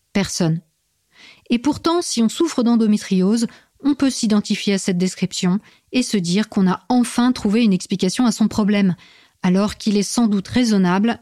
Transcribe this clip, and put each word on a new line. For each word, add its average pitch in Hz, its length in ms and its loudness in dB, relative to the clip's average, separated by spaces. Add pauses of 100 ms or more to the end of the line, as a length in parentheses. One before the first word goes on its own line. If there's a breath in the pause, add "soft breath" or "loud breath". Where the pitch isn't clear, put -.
(120)
Personne. 165 480 -2 (920 loud breath)
Et 240 80 2
pourtant, 320 420 0
si 233 220 -2
on 220 60 2
souffre 302 340 -2
d'endométriose, 214 880 2 (340 loud breath)
on 285 140 0
peut 269 140 0
s'identifier 208 640 -2
à 190 40 0
cette 190 180 -2
description 185 640 -2 (320 soft breath)
et 247 140 0
se 214 140 -2
dire 180 300 -2
qu'on 185 220 2
a - 180 -6
enfin 247 440 0
trouvé 226 320 0
une 202 80 4
explication 185 540 -2
à 214 60 2
son 220 140 0
problème, 202 480 0 (480 soft breath)
alors 190 320 0
qu'il 208 220 -2
est 202 80 0
sans 240 240 0
doute 202 180 0
raisonnable 208 760 2